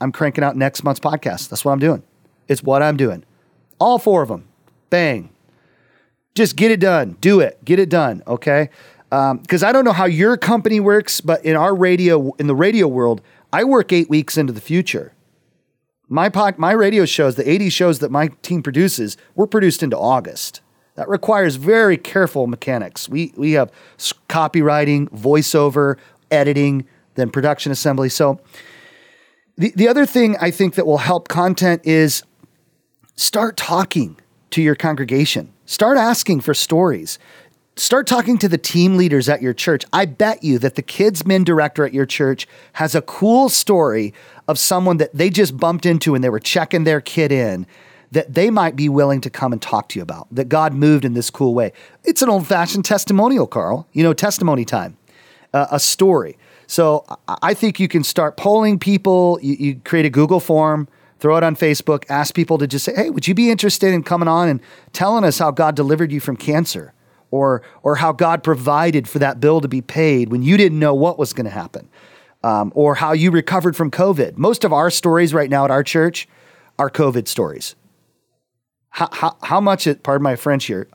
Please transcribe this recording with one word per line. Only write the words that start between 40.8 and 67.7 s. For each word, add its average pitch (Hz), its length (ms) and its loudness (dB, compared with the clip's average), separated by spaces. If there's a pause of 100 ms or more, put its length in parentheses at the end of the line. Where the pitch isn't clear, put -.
kids 185 440 -2
men 190 200 2
director 156 400 0
at 117 80 -6
your 135 120 0
church 135 400 -2 (280)
has 156 200 -4
a 160 80 0
cool 233 460 2
story 117 640 0 (360)
of - 100 0
someone 185 380 0
that 151 180 -2
they 165 140 2
just 175 260 0
bumped 170 300 -2
into 165 260 2
when 131 100 0
they 127 80 0
were 107 120 -4
checking 165 420 -2
their 156 160 2
kid 147 320 -2
in 107 340 -2 (460)
that 143 220 -2
they 180 160 2
might 190 260 0
be 147 140 0
willing 139 320 2
to 123 80 -8
come 123 240 -4
and 110 80 -8
talk - 260 -4
to - 120 -10
you 90 40 -10
about, 82 260 -14
that 127 200 -6
God 156 240 0
moved 143 320 2
in 123 80 -2
this 117 160 -4
cool 127 240 0
way. 117 180 0 (320)
It's - 180 0
an 262 60 2
old-fashioned 185 560 0
testimonial, 202 640 2
Carl. 107 460 -4
You 151 100 2
know, 165 100 4
testimony 160 520 -2
time, 90 320 -6 (560)
uh, 139 180 0
a 143 80 0
story. 151 580 0 (300)
So 156 380 0 (240)
I, - 140 -6
I 196 100 2
think 214 260 -2
you 190 80 0
can 156 160 0
start 151 320 -2
polling 208 420 2
people. 185 640 0
You, 139 160 -2
you 139 280 -4
create 165 200 0
a 151 40 0
Google 156 320 2
form, 156 480 0 (300)
throw 151 180 2
it 165 60 2
on 160 120 0
Facebook, 151 540 0
ask 143 260 -2
people 165 220 0
to 143 100 -2
just 139 160 -6
say, - 100 -6
"Hey, 240 160 -2
would 269 160 -6
you 185 100 0
be 233 140 2
interested 202 440 0
in 170 100 -2
coming 170 240 -2
on 170 220 2
and 135 100 -2 (320)
telling 208 320 0
us 190 160 2
how 156 120 0
God 156 260 0
delivered 151 340 0
you 147 80 -4
from 135 160 -6
cancer? 147 580 -4 (380)
Or, 135 300 0 (220)